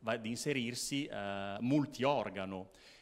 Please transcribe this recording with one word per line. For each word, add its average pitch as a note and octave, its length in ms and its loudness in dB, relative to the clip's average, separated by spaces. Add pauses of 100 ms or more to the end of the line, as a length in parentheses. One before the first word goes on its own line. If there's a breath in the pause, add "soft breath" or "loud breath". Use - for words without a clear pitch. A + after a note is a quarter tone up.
va A2+ 120 0
ad A2+ 140 -2
inserirsi, B2 800 -2
eh, G2+ 540 -4
multiorgano, A2+ 1080 2 (320 soft breath)